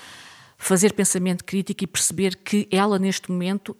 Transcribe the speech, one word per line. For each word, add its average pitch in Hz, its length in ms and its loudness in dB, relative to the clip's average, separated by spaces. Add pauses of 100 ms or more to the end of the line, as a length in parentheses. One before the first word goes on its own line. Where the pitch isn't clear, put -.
(580)
fazer 190 360 4
pensamento 185 500 0
crítico 196 400 -4
e 180 40 -2
perceber 185 500 -2
que 202 340 0
ela, 196 260 4
neste 190 340 -2
momento, 185 480 -4